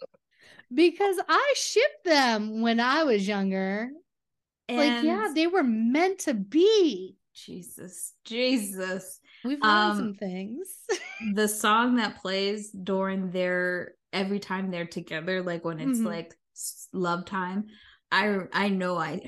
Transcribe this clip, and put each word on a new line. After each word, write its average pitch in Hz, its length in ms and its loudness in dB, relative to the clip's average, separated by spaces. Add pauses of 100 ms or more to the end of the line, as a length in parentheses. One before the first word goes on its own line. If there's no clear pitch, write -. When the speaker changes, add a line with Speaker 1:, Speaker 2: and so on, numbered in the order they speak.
(720)
Speaker 1:
Because 349 440 4 (100)
I 480 280 4
shipped - 500 0
them 226 560 2
when 233 180 2
I 262 240 2
was 208 240 2
younger. 196 600 -2 (800)
Like, 240 340 2
yeah, 370 240 2
Speaker 2:
And 302 100 -4
Speaker 1:
they 330 100 4
were 349 160 2
meant 262 560 2
to 294 140 -2
be. 233 840 2 (180)
Speaker 2:
Jesus, - 800 -14 (120)
Jesus. 196 920 -2 (240)
Speaker 1:
We've 285 180 -4
learned 214 300 6
Speaker 2:
Um, 208 60 0
Speaker 1:
some 208 180 -2
things. 202 520 -8 (340)
<laughs> 214 320 -6
Speaker 2:
the 214 140 2
song 226 500 2
that 208 240 -2
plays 196 500 -4
during 190 600 -2
their, 180 640 -2 (200)
every 196 260 -2
time 196 320 -6
they're 170 160 -6
together, 175 560 -6
like, 170 220 -6
when 165 140 -6
it's 262 200 0
Speaker 1:
Mm-hmm. 226 80 0
Speaker 2:
like, 165 260 -8 (220)
s-, - 380 -14
love 175 320 -2
time, 190 400 -4 (460)
I, 196 280 2 (140)
I 196 160 2
know 180 280 0
I 160 300 -4